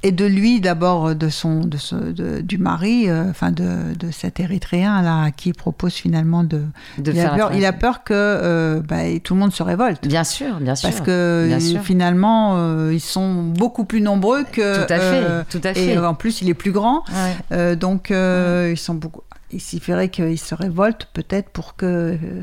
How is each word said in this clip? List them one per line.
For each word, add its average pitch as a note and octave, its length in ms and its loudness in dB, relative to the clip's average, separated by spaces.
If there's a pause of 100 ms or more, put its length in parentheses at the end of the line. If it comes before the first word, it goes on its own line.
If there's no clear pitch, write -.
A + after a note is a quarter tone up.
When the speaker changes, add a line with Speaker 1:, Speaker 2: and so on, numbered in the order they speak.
Speaker 1:
et G3 80 4
de F3+ 140 2
lui G#3 340 4
d'abord, E3+ 560 2
de D#3 140 0
son, D#3+ 320 0
de D#3+ 160 -2
ce, - 180 -6
de, D#3+ 460 -4
du F3+ 160 -4
mari, F#3 520 2
euh, E3 200 0
enfin F3 220 -2
de, E3+ 460 -2
de E3+ 140 -6
cet - 280 -8
Érythréen F#3 600 0
là, D#3+ 300 2
qui F3 220 -4
propose E3+ 400 -4
finalement E3 500 2
de, D#3 200 -2 (340)
Speaker 2:
de D3 160 -2
Speaker 1:
il E3+ 60 2
a - 40 4
Speaker 2:
faire D3+ 120 2
Speaker 1:
peur, G#3 180 2
il G3 100 2
a F#3+ 60 4
Speaker 2:
attraper. F3+ 100 -4
Speaker 1:
peur A#3+ 240 0
que, - 100 -2
euh, E3+ 680 2
bah, D#3+ 240 -2
et E3 160 -2
tout - 120 -2
le F#3 60 4
monde G3+ 140 2
se - 100 -2
révolte. F3+ 420 0
Speaker 2:
Bien D#3 200 2
sûr, B3+ 340 -6
bien C3+ 160 0
sûr. - 140 -2
Speaker 1:
Parce A3 120 -4
que, E3+ 460 2
Speaker 2:
Bien E3 100 2
Speaker 1:
euh, - 40 2
Speaker 2:
sûr. E3+ 200 0
Speaker 1:
finalement, F#3+ 760 2
euh, D#3+ 360 0
ils E3 60 0
sont F#3 440 -2
beaucoup F#3+ 420 0
plus A3 160 0
nombreux G#3 420 2
que, G3+ 420 0
Speaker 2:
Tout - 80 0
à E3+ 60 2
fait, F#3+ 240 2
Speaker 1:
euh, E3+ 260 0
Speaker 2:
tout F3 140 -6
à F#3+ 80 0
Speaker 1:
et - 20 -4
Speaker 2:
fait. F#3 240 2
Speaker 1:
en E3+ 180 2
plus, A3 260 -2
il F#3 80 0
est E3+ 60 2
plus - 180 -4
grand. A3+ 340 2
Speaker 2:
Ouais. F#3 280 -2 (180)
Speaker 1:
Euh, F3 220 2
donc, F#3 360 -2
euh, F3+ 560 2
Speaker 2:
Ouais. E3+ 60 0
Speaker 1:
ils E3 40 -4
sont E3+ 180 -6
beaucoup. D#3+ 260 -10 (280)
Il F3+ 120 -10
suffirait F3 480 -2
qu'ils E3 280 -2
se - 160 -8
révoltent F#3+ 600 -2
peut-être G3 380 -4
pour - 260 -12
que, - 80 -2
euh, E3+ 320 0 (260)